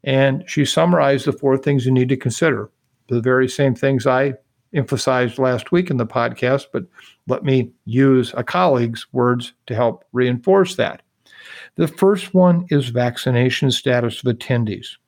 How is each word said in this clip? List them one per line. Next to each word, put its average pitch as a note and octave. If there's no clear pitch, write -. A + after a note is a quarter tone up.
And C3+
she C#3+
summarized D3+
the C3+
four C3+
things C3+
you C3
need B2+
to C3+
consider, B2
the A#2+
very B2+
same C3
things C3+
I B2+
emphasized B2+
last B2+
week F3+
in C#3+
the A#2
podcast, B2
but -
let -
me C3
use C3
a B2
colleague's B2
words B2
to A#2+
help A2+
reinforce B2+
that. -
The E3
first G3
one F3+
is C#3
vaccination B2
status A#2+
of B2+
attendees. A#2